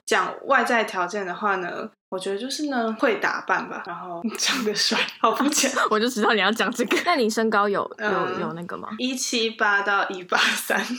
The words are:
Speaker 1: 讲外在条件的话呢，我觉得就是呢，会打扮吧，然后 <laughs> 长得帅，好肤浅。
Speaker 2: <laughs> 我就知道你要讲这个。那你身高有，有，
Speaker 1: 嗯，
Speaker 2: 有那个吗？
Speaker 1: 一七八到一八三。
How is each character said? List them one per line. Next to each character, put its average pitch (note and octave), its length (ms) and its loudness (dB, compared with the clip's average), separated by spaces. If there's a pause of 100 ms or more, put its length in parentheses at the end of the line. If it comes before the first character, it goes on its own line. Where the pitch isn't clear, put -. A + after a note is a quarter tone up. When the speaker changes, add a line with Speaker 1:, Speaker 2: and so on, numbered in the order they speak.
Speaker 1:
讲 F#3 260 2 (140)
外 B3 180 4
在 A3+ 200 4
条 F#3 240 -2
件 G3+ 180 -4
的 F3 80 -4
话 G3 220 0
呢， F#3 340 -6 (200)
我 F#3+ 100 -4
觉 G3 120 -4
得 G3+ 60 -2
就 A#3+ 100 -6
是 D4 220 -4
呢， A3+ 300 0
会 A3+ 160 2
打 - 260 -2
扮 B3+ 260 0
吧， F#3+ 200 -10
然 F3 80 -8
后 F3 340 -10
<laughs> - 80 -8
长 C4 260 0
得 G#3 120 0
帅， - 240 0 (200)
好 A3 140 4
肤 C#4 160 2
浅。 C4+ 220 2 (100)
Speaker 2:
<laughs> - 80 2
我 G#3+ 100 4
就 A3+ 80 2
知 A#3 140 -2
道 G#3+ 120 4
你 G#3 60 4
要 F#3+ 120 4
讲 G#3 200 0
这 B3 140 0
个。 F4 200 0
那 F4 100 2
你 A3+ 140 2
身 A3 200 2
高 G#3 180 4
有， F#3 140 2 (160)
有， G#3+ 100 -4
Speaker 1:
嗯， F3+ 340 -2
Speaker 2:
有 D#3+ 120 -4
那 E3+ 100 -8
个 - 140 -8
吗？ F2 120 -10 (100)
Speaker 1:
一 B3+ 160 -2
七 A#3 340 0
八 G#3 320 2
到 G3 280 2
一 F#3 160 -6
八 - 120 2
三。 - 420 2 (200)